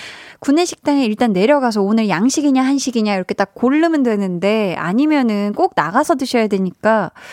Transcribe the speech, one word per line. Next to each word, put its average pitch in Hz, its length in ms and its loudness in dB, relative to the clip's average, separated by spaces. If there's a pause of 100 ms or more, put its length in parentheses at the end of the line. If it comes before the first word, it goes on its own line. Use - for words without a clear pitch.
(400)
구내 302 260 2
식당에 285 400 -2
일단 214 280 0
내려가서 226 480 2
오늘 220 260 2
양식이냐 262 540 2
한식이냐 240 540 0
이렇게 185 180 -4
딱 - 220 -4
고르면 302 480 2
되는데 202 720 0
아니면은 214 800 0
꼭 370 200 -2
나가서 196 400 0
드셔야 247 320 -2
되니까 196 640 -2 (220)